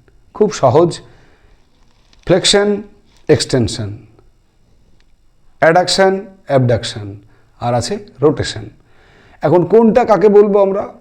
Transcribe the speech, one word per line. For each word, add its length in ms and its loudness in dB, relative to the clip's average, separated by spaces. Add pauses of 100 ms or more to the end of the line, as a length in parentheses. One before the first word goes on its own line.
(340)
খুব 180 0
সহজ, 480 0 (1300)
ফ্লেকশন, 560 0 (460)
এক্সটেনশন, 680 -2 (1600)
অ্যাডাকশন, 680 0 (200)
অ্যাবডাকশন 680 -2 (440)
আর 140 -4
আছে 240 -4 (240)
রোটেশন। 420 -2 (800)
এখন 220 2
কোনটা 400 2
কাকে 240 2
বলবো 340 4
আমরা? 200 -2 (180)